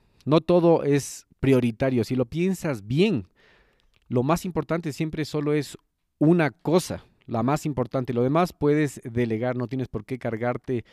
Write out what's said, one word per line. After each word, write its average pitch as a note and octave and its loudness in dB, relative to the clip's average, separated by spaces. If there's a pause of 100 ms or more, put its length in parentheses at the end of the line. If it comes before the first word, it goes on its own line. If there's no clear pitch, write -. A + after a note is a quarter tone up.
(260)
No D#3 4
todo E3+ 4
es C#3+ -2 (120)
prioritario. B2+ 2
Si B2+ -4
lo B2+ 0
piensas D3+ -4
bien, C#3+ 0 (800)
lo B2 0
más D#3+ 0
importante E3 -4
siempre D#3 -4
solo D3 -2
es D3 -4 (400)
una D#3 4
cosa, - -2 (240)
la A2+ -2
más C#3 0
importante. B2+ -4
Lo A#2 2
demás D#3 2
puedes D3 0
delegar, A#2+ -2
no B2 -4
tienes B2+ -6
por G#2+ -10
qué C3 -8
cargarte A#2+ -4